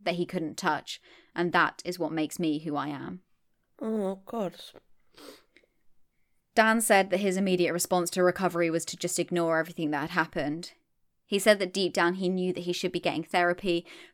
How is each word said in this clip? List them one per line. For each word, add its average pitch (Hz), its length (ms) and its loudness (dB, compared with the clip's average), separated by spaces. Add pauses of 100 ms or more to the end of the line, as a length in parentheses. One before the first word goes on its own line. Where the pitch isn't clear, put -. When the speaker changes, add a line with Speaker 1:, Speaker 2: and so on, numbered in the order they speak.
Speaker 1:
that 175 140 -2
he 175 100 -2
couldn't 165 320 -6
touch, 151 420 -2 (340)
and 175 180 0
that 165 320 2
is 180 140 -6
what 156 140 -4
makes 156 260 -4
me 156 200 0
who 156 180 -6
I 139 120 -4
am." 147 320 -10 (600)
Speaker 2:
Oh, 202 460 -4
God. 202 300 -6 (2000)
Speaker 1:
Dan 220 260 6
said 196 300 4
that 180 80 0
his 196 180 0
immediate 180 360 2
response 175 380 0
to 185 120 0
recovery 175 480 2
was 165 140 -2
to - 120 -10
just - 220 -4
ignore 170 400 0
everything 160 320 -4
that 147 120 -2
had 160 80 -4
happened. 165 640 -2 (540)
He 202 140 0
said 208 180 6
that 185 140 -2
deep 185 200 0
down 175 220 2
he 190 140 -2
knew 185 240 0
that - 80 -6
he 175 120 -4
should 180 200 -4
be 175 80 -4
getting 170 240 -2
therapy, 175 600 0 (300)